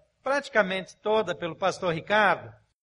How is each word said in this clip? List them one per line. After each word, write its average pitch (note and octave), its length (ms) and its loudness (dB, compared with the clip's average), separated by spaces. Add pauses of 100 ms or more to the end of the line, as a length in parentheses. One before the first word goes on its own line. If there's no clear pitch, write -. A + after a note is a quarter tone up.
(240)
praticamente G3 720 -2
toda G#3 380 0
pelo E3 200 -8
pastor F3+ 380 -2
Ricardo, F3 580 2 (320)